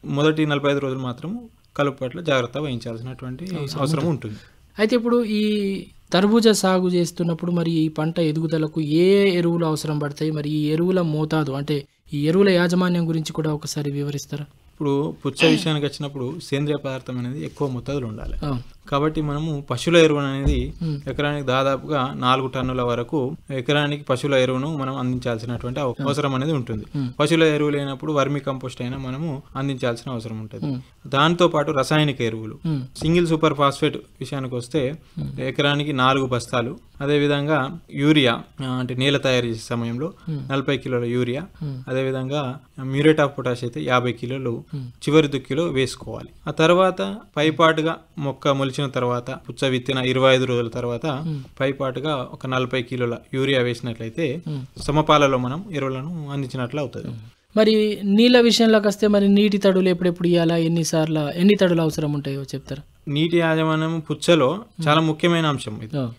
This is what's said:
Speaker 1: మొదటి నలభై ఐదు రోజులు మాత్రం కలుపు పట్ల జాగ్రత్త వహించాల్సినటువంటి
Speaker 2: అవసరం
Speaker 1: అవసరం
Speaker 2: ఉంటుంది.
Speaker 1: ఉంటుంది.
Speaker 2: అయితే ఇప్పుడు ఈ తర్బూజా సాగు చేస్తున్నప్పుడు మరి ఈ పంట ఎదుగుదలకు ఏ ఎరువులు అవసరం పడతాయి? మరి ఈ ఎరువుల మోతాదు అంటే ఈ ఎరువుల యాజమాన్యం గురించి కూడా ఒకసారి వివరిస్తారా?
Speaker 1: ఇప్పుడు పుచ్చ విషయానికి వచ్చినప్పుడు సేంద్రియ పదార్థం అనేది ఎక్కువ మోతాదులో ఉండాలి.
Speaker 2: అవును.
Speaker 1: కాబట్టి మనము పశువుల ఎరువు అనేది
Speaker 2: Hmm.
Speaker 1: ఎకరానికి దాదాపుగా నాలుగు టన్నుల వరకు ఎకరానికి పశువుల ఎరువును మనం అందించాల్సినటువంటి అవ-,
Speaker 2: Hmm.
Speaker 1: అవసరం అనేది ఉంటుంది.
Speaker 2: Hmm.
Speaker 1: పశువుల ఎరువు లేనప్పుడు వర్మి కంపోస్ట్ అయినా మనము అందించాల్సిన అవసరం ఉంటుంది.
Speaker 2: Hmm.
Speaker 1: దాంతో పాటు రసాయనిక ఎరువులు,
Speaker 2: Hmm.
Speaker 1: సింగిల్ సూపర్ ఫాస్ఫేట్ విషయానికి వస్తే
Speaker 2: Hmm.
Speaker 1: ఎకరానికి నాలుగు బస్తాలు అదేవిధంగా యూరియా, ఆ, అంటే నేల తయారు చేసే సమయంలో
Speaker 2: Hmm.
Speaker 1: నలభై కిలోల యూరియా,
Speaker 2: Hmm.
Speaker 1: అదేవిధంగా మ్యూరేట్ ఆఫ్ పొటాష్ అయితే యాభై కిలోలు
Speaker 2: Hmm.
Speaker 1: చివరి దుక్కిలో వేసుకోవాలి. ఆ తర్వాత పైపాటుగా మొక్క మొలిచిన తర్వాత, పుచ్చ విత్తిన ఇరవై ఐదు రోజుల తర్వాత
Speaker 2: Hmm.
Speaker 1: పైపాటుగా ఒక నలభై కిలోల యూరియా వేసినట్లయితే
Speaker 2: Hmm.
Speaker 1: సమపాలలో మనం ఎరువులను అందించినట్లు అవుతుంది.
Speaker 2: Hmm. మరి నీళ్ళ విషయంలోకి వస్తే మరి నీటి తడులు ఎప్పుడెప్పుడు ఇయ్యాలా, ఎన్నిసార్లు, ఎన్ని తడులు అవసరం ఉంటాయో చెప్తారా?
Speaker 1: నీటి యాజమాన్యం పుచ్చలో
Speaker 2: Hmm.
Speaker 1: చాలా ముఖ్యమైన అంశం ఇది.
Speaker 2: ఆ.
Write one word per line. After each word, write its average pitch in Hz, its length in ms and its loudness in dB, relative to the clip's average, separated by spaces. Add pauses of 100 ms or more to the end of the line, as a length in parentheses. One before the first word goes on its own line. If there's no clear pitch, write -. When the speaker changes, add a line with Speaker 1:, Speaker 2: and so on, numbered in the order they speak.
Speaker 1:
మొదటి 151 420 2
నలభై 143 240 0
ఐదు 143 100 2
రోజులు 131 200 -4
మాత్రం 156 400 -8 (360)
కలుపు 143 220 0
పట్ల 131 220 -8
జాగ్రత్త 139 380 0
వహించాల్సినటువంటి 127 880 -8
Speaker 2:
అవసరం 180 160 -8
Speaker 1:
అవసరం 143 380 -2
Speaker 2:
ఉంటుంది. 160 120 0
Speaker 1:
ఉంటుంది. 110 260 -4 (420)
Speaker 2:
అయితే 220 180 2
ఇప్పుడు 240 280 2
ఈ 208 600 0 (280)
తర్బూజా 208 400 6
సాగు 185 360 2
చేస్తున్నప్పుడు 175 640 0
మరి 170 180 0
ఈ 160 180 2
పంట 156 300 -2
ఎదుగుదలకు 156 600 0
ఏ 180 560 4
ఎరువులు 170 300 0
అవసరం 151 320 -2
పడతాయి? 147 320 -2
మరి 147 200 -4
ఈ 151 160 0
ఎరువుల 175 340 2
మోతాదు 156 520 0
అంటే 143 340 -4 (260)
ఈ 147 160 0
ఎరువుల 196 200 4
యాజమాన్యం 175 600 2
గురించి 160 240 -4
కూడా 156 200 -2
ఒకసారి 147 380 -6
వివరిస్తారా? 143 540 -6
Speaker 1:
ఇప్పుడు 147 720 -4 (120)
పుచ్చ 143 200 2
విషయానికి 156 400 2
వచ్చినప్పుడు 139 540 -8
సేంద్రియ 147 360 -2
పదార్థం 131 420 -8
అనేది 131 260 -6
ఎక్కువ 143 240 -4
మోతాదులో 127 400 -6
ఉండాలి. - 380 -6
Speaker 2:
అవును. 127 160 -4 (260)
Speaker 1:
కాబట్టి 156 320 0
మనము 147 500 -4
పశువుల 165 280 4
ఎరువు 156 200 6
అనేది 139 560 0 (100)
Speaker 2:
Hmm. 143 260 -6
Speaker 1:
ఎకరానికి 147 360 -2
దాదాపుగా 135 680 0
నాలుగు 131 300 2
టన్నుల 127 360 -2
వరకు 123 540 -2 (140)
ఎకరానికి 147 540 -2
పశువుల 139 300 0
ఎరువును 131 420 2
మనం 135 200 -4
అందించాల్సినటువంటి 123 840 -4
అవ-, 135 100 -2
Speaker 2:
Hmm. 135 160 -4
Speaker 1:
అవసరం 139 280 0
అనేది 139 180 -2
ఉంటుంది. 113 320 -4 (120)
Speaker 2:
Hmm. 135 120 -4 (120)
Speaker 1:
పశువుల 160 240 4
ఎరువు 151 260 2
లేనప్పుడు 143 420 -4
వర్మి 143 280 0
కంపోస్ట్ 131 420 -8
అయినా 127 160 -6
మనము 135 440 -6 (140)
అందించాల్సిన 131 560 -2
అవసరం 110 280 -8
ఉంటుంది. 110 260 -10
Speaker 2:
Hmm. 131 140 -4 (260)
Speaker 1:
దాంతో 160 420 4
పాటు 156 240 0
రసాయనిక 147 480 2
ఎరువులు, 110 460 -4
Speaker 2:
Hmm. 151 140 -2 (160)
Speaker 1:
సింగిల్ 170 300 2
సూపర్ 160 280 2
ఫాస్ఫేట్ 139 420 0
విషయానికి 131 580 -8
వస్తే 131 400 -2 (260)
Speaker 2:
Hmm. 135 200 -8
Speaker 1:
ఎకరానికి 143 520 0
నాలుగు 131 340 2
బస్తాలు 123 600 -4 (140)
అదేవిధంగా 143 800 0 (140)
యూరియా, 143 500 4 (200)
ఆ, - 20 -6
అంటే 127 300 -4
నేల 135 220 2
తయారు 127 300 2
చేసే 110 140 -4
సమయంలో 120 520 -6 (180)
Speaker 2:
Hmm. 135 220 -6
Speaker 1:
నలభై 139 260 0
కిలోల 123 260 -2
యూరియా, 123 360 -2
Speaker 2:
Hmm. 156 340 -10 (140)
Speaker 1:
అదేవిధంగా 131 720 -4 (220)
మ్యూరేట్ 143 380 2
ఆఫ్ 143 180 0
పొటాష్ 123 260 -4
అయితే 151 180 -8
యాభై 123 300 0
కిలోలు 123 520 -6 (100)
Speaker 2:
Hmm. 135 120 -8
Speaker 1:
చివరి 147 420 2
దుక్కిలో 139 360 -4
వేసుకోవాలి. 131 640 -4 (180)
ఆ - 40 -6
తర్వాత 185 640 2 (200)
పైపాటుగా 156 600 2 (220)
మొక్క 139 300 -2
మొలిచిన 135 380 0
తర్వాత, 123 440 -2
పుచ్చ 131 380 -4
విత్తిన 127 300 -2
ఇరవై 131 360 4
ఐదు 131 100 4
రోజుల 120 240 0
తర్వాత 120 380 -6
Speaker 2:
Hmm. 151 320 -4 (220)
Speaker 1:
పైపాటుగా 139 560 -4
ఒక 127 300 -10
నలభై 127 360 -2
కిలోల 120 340 -4 (180)
యూరియా 131 280 2
వేసినట్లయితే 123 840 -4
Speaker 2:
Hmm. 135 340 -10
Speaker 1:
సమపాలలో 147 560 4
మనం 127 340 -4
ఎరువులను 139 580 -4
అందించినట్లు 135 500 -6
అవుతుంది. - 260 -8
Speaker 2:
Hmm. 123 100 -8 (400)
మరి 214 480 4
నీళ్ళ 233 360 6
విషయంలోకి 220 480 6
వస్తే 202 180 0
మరి 202 220 4
నీటి 202 300 4
తడులు 185 300 4
ఎప్పుడెప్పుడు 180 400 0
ఇయ్యాలా, 170 280 4
ఎన్నిసార్లు, 160 840 0
ఎన్ని 202 160 8
తడులు 175 280 4
అవసరం 151 300 -2
ఉంటాయో 143 300 -6
చెప్తారా? 135 400 -10 (260)
Speaker 1:
నీటి 165 300 2
యాజమాన్యం 160 720 2
పుచ్చలో 147 380 4
Speaker 2:
Hmm. 170 400 -4
Speaker 1:
చాలా 151 120 6
ముఖ్యమైన 160 460 2
అంశం 131 360 -4
ఇది. 123 160 -6
Speaker 2:
ఆ. 123 200 -4